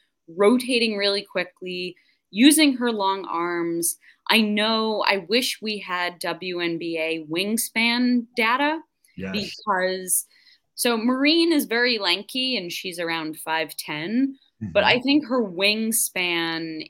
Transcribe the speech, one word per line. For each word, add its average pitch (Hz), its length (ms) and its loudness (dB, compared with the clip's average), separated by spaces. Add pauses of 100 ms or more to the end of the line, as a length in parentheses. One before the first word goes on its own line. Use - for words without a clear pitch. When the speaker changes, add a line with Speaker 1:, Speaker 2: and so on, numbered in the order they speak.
(280)
Speaker 1:
rotating 226 680 2
really 202 260 0
quickly, 180 720 -6 (340)
using 285 480 6
her 240 140 -2
long 196 340 -2
arms. 170 720 -2 (320)
I 220 120 6
know, 214 680 0
I 196 200 0
wish 262 340 0
we 214 180 -6
had 180 400 -6
W 175 400 -4
N 170 180 -2
B 165 220 -4
A 160 320 -2
wingspan 233 960 0 (100)
data 269 440 2 (380)
Speaker 2:
Yes. 92 140 -8
Speaker 1:
because, 185 960 -2 (480)
so 240 240 0
Maureen 285 560 2
is 285 140 4
very 233 320 0
lanky 208 580 -2
and 175 120 -6
she's 175 300 -8
around 165 380 -4
five 160 400 -4
ten, 214 580 -2 (240)
but 110 240 2
Speaker 2:
Mm-hmm. 240 160 6
Speaker 1:
I - 20 -2
think 277 260 2
her 247 140 0
wingspan 175 1500 -2